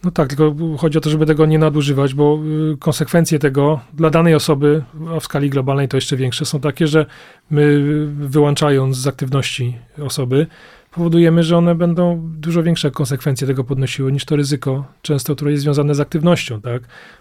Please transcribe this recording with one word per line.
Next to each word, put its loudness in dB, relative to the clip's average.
No 0
tak, 0
tylko 2
chodzi 0
o -4
to, -2
żeby 2
tego 4
nie 4
nadużywać, 0
bo, 2
y, -6
konsekwencje 0
tego 2
dla 2
danej 4
osoby, 2
a -6
w -10
skali -2
globalnej -2
to -4
jeszcze -2
większe, -4
są -4
takie, -2
że 2
my, 2
y, 2
wyłączając 2
z -4
aktywności -4
osoby, -2
powodujemy, 4
że 2
one 4
będą 0
dużo -2
większe 0
konsekwencje -2
tego -2
podnosiły -2
niż -4
to -2
ryzyko -2
często, -2
które -2
jest 0
związane 0
z 0
aktywnością, 0
tak? -6